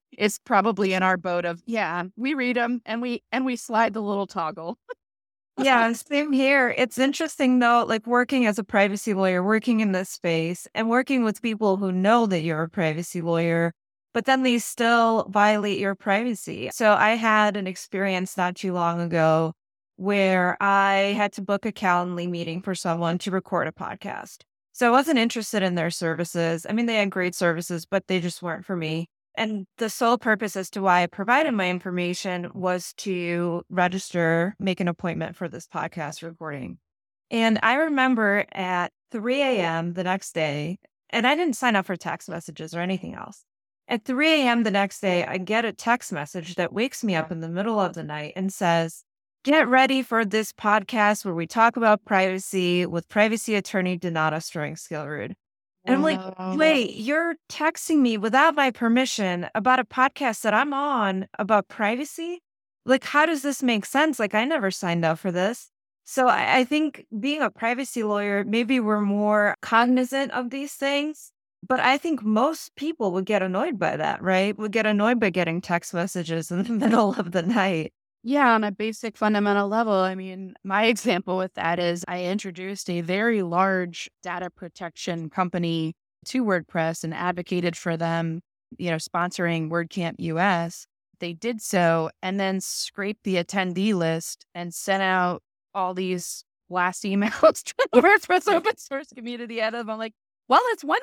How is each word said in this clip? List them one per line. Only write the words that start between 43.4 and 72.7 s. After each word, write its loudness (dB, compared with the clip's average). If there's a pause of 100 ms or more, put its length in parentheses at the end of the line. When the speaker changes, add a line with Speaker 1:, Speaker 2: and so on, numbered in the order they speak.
Speaker 2:
At -4
three 2
A 2
M 2
the 0
next 0
day, 0
I -6
get -2
a -2
text -2
message -8
that -2
wakes -4
me 0
up -2
in -6
the -8
middle -2
of 0
the -10
night -10
and -4
says, 0 (420)
"Get 4
ready 4
for 0
this -2
podcast 2
where -4
we -4
talk 4
about 4
privacy 0
with -6
privacy 2
attorney -2
Donata -2
Strang -8
Skilrud." -8 (520)
And 4
I'm 2
like, 2
Speaker 1:
Wow. -6
Speaker 2:
"Wait, 4
you're -2 (140)
texting 0
me 4
without 4
my 2
permission 0
about 4
a -2
podcast -2
that 2
I'm 2
on -2 (120)
about 2
privacy? -4 (440)
Like, 2
how 4
does -2
this -2
make 0
sense? 2
Like, -2
I 4
never 0
signed -2
up 2
for -4
this." -4 (320)
So 0
I, 4
I 4
think -2 (120)
being -2
a 0
privacy -4
lawyer, 0
maybe 0
we're 2
more 2
cognizant 2
of -4
these -8
things, -4 (360)
but 2
I 4
think -4
most 0